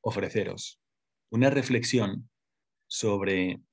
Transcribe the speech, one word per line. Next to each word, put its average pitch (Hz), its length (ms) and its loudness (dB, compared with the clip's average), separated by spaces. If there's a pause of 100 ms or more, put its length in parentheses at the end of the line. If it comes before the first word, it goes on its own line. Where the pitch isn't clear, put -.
ofreceros, 98 760 -4 (500)
una 127 200 4
reflexión 120 800 0 (580)
sobre 95 720 0 (120)